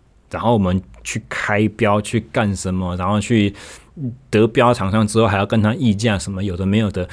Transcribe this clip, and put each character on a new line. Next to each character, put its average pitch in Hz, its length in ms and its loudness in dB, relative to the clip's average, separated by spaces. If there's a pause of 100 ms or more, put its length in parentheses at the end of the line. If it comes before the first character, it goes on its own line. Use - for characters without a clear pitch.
(300)
然 90 120 -8
后 113 100 2
我 117 60 4
们 92 220 2 (220)
去 - 260 -8
开 107 400 0
标， 104 320 0
去 107 200 -4 (120)
干 107 220 0
什 92 180 -6
么， 92 240 -4
然 90 120 -4
后 104 120 0
去 101 340 2 (760)
得 110 160 4
标 120 260 4
厂 98 180 -2
商 107 160 2
之 113 120 -2
后 113 80 4
还 101 100 0
要 98 80 2
跟 110 160 0
他 107 140 2
议 117 200 0
价 104 240 0
什 101 120 -8
么 98 140 -6
有 92 120 -4
的 92 80 -4
没 98 140 2
有 107 120 0
的， 90 220 -4